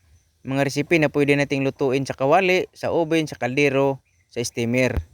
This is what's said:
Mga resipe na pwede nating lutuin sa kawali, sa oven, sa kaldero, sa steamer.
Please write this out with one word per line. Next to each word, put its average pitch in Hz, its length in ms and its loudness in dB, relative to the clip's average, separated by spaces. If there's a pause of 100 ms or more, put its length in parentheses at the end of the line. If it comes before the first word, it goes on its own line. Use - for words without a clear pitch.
(480)
Mga 135 160 0
resipe 135 320 -2
na 151 160 2
pwede 143 240 2
nating 135 320 -2
lutuin 135 400 -2
sa - 80 -6
kawali, 180 560 2
sa 113 240 -4
oven, 160 320 0
sa - 80 -12
kaldero, 135 640 0 (320)
sa - 80 -8
steamer. 120 640 -2 (100)